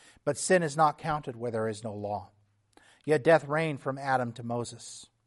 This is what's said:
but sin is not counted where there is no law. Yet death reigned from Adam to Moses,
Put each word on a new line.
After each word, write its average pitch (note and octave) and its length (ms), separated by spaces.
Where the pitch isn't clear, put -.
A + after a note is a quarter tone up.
but D3 140
sin F#3 240
is D3 140
not D3+ 220
counted D3+ 380
where A#2 160
there A2+ 180
is G#2+ 140
no A2 100
law. G2+ 360
Yet D3 180
death D3+ 240
reigned D3+ 340
from C3+ 160
Adam C3 360
to A#2+ 100
Moses, A#2 640